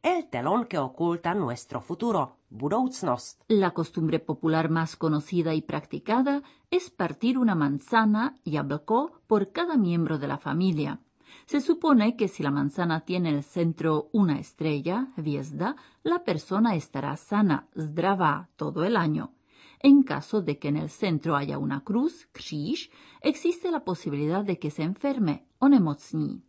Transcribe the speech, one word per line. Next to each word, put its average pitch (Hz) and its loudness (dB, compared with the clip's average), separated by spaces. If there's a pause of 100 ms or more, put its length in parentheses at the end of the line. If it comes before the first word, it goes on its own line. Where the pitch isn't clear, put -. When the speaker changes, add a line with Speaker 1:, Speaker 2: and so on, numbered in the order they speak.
Speaker 1:
el 349 0
telón 175 0
que 185 -4
oculta 170 -2
nuestro 127 -4
futuro, 170 -2 (140)
budoucnost. 185 -2
Speaker 2:
La 196 4
costumbre 160 -2
popular 160 0
más 160 -2
conocida 160 -2
y 156 -2
practicada 262 -2 (260)
es 359 -2
partir 214 -2
una 220 2
manzana, 208 2
jablko, 151 -2
por 202 2
cada 339 -2
miembro 170 2
de 139 -4
la 135 -4
familia. 151 -2 (460)
Se 285 0
supone 262 2
que 214 -2
si - -8
la 143 0
manzana 160 -2
tiene 180 -2
el 143 0
centro 160 -2
una 180 2
estrella, 160 -4
hviezda, 151 -4 (300)
la 349 0
persona 196 0
estará 139 -6
sana, 202 0 (100)
zdravá, 165 0
todo 151 -4
el 220 0
año. 160 -2 (480)
En 277 10
caso 170 -2
de 147 -2
que 147 -6
en 143 0
el 156 -4
centro 160 0
haya 143 -2
una 143 -4
cruz, 254 -2
kříž, 165 -6 (300)
existe 339 -2
la 311 -2
posibilidad 165 -2
de 190 -2
que 147 -6
se 165 -6
enferme, 202 -2 (140)
onemocní. 170 2